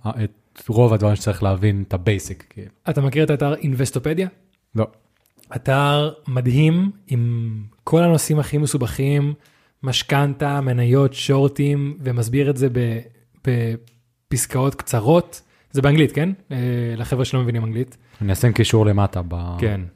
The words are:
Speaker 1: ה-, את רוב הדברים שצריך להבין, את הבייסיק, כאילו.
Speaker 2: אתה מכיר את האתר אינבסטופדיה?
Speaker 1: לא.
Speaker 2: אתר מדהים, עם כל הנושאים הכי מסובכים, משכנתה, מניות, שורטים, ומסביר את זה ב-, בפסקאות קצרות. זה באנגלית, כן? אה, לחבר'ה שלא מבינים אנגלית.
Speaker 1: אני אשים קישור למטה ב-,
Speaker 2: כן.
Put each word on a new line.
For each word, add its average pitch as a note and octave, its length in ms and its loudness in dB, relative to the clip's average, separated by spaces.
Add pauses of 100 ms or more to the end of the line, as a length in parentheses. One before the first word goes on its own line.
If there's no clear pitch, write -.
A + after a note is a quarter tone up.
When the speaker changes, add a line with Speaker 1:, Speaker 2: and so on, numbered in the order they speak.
Speaker 1:
ה-, A2 200 -4
את - 440 -12
רוב A2+ 260 4
הדברים G#2 220 4
שצריך G2+ 280 -2
להבין, G2+ 440 2
את - 60 -8
הבייסיק, F#2+ 560 -2
כאילו. G2+ 200 -18 (200)
Speaker 2:
אתה D3 120 0
מכיר C#3 220 2
את D#3 60 2
האתר D3 260 0
אינבסטופדיה? C#3+ 720 -2 (480)
Speaker 1:
לא. A2 120 0 (680)
Speaker 2:
אתר C#3+ 580 0 (140)
מדהים, D3 640 2 (160)
עם A#2 440 -2 (320)
כל E3 200 4
הנושאים D#3 360 2
הכי D3 180 -2
מסובכים, C#3+ 760 -2 (500)
משכנתה, C#3+ 800 -2
מניות, B2+ 520 2
שורטים, C#3+ 880 0
ומסביר B2+ 480 0
את C#3 80 0
זה C3+ 140 2
ב-, A#2 280 -2 (480)
בפסקאות B2 1300 -4
קצרות. C3+ 640 0 (300)
זה C#3 100 -2
באנגלית, C#3+ 300 4
כן? D#3+ 180 -2 (220)
אה, C3+ 60 -6 (400)
לחבר'ה B2 280 -2
שלא C3 160 -2
מבינים A#2 220 -2
אנגלית. A2+ 340 -6 (240)
Speaker 1:
אני G2 120 0
אשים A2+ 200 2
קישור A2 320 4
למטה G2+ 420 2
ב-, F2 320 -8
Speaker 2:
כן. G#2 220 -2 (140)